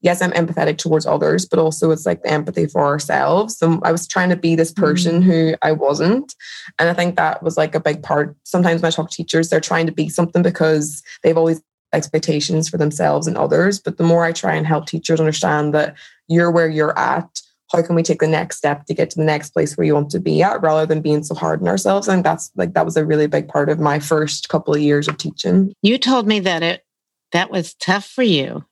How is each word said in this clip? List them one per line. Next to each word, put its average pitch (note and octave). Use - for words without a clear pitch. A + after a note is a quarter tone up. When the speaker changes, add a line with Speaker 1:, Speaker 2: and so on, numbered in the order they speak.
Speaker 1:
yes, F3
I'm F3+
empathetic D#3+
towards D#3
others, D3+
but D#3+
also D#3+
it's, D#3
like, E3+
the -
empathy D#3
for -
ourselves. D3
So E3
I -
was E3+
trying F3+
to F3+
be E3
this E3
person F3
Speaker 2:
Mm. -
Speaker 1:
who E3
I D#3
wasn't. D#3
And E3
I E3+
think F3
that D#3+
was, E3
like, D#3
a D#3+
big D3+
part. D3
Sometimes F3
when E3+
I D#3+
talk D#3+
to -
teachers, E3
they're D#3+
trying E3
to D#3+
be D#3
something E3+
because D#3
they've E3
always E3
expectations D#3
for F3
themselves D3+
and F3+
others. D#3+
But -
the E3
more E3+
I E3
try E3
and D#3
help D#3
teachers E3
understand D3+
that D3+
you're E3+
where E3
you're D3+
at, C#3+
how E3+
can E3+
we E3
take E3
the D#3+
next D#3+
step C#3+
to -
get -
to -
the D#3
next D3
place D3+
where -
you D3+
want D3
to D#3+
be D#3+
at, G3
rather D#3
than D#3
being D3+
so D3+
hard A2
on F3+
ourselves? G3
And F#3
that's, E3
like, F3+
that E3
was E3
a D#3
really D3+
big D3
part C#3+
of D3+
my D3
first D3+
couple D3+
of D3
years D3
of D3+
teaching. F#3
Speaker 2:
You A3+
told B3+
me G#3+
that F3
it, E3+
that F3+
was F3+
tough G3
for -
you. D3